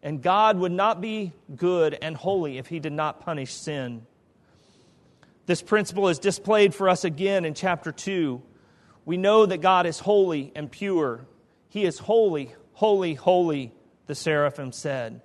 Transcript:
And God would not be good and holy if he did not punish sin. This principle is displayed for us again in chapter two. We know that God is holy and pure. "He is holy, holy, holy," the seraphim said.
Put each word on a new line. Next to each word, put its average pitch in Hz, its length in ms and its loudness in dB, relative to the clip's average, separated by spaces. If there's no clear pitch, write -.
And 147 180 -8
God 196 380 4
would 180 140 0
not 190 280 0
be 214 320 -6
good 170 460 2
and 156 160 -8
holy 170 400 -4
if 135 100 -12
he 170 120 -8
did 147 120 -8
not 151 280 -4
punish 147 340 -8
sin. 123 520 -10
This 175 160 -2
principle 202 460 0
is 165 100 2
displayed 202 560 2
for 190 160 2
us 180 140 2
again 180 420 -2
in 156 80 -4
chapter 170 380 -4
two. 151 500 -4
We 165 100 -4
know 208 300 6
that 185 140 -2
God 180 260 4
is 165 140 -4
holy 180 560 2
and 151 160 -10
pure. 147 540 -2
"He 208 160 -2
is 165 140 -2
holy, 196 540 2
holy, 190 400 2
holy," 156 600 0
the 147 80 -8
seraphim 147 560 -2
said. 123 540 -8